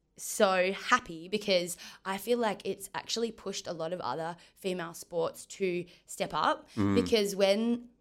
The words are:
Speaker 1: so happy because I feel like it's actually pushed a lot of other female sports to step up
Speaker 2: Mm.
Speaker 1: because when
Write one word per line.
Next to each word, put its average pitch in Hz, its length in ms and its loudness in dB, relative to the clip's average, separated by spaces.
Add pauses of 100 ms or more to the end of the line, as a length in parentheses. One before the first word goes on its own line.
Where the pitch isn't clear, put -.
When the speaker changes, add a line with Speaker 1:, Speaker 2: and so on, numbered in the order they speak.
(180)
Speaker 1:
so 190 540 2 (160)
happy 175 400 0
because 190 480 0 (300)
I 196 100 -4
feel 240 220 0
like 214 260 -2
it's - 300 -8
actually 226 380 -4
pushed - 340 -10
a 175 80 -6
lot 160 180 -6
of 180 80 -8
other 160 340 -4 (220)
female 175 380 -6
sports - 500 -4
to 175 400 -4 (220)
step - 260 -6
up 175 420 2
Speaker 2:
Mm. 202 200 4
Speaker 1:
because 202 420 4
when 220 520 4 (120)